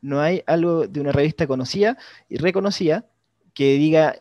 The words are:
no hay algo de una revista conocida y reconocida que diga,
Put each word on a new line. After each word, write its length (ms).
no 200
hay 260
algo 400
de 140
una 120
revista 340
conocida 520
y 80
reconocida 680
que 220
diga, 460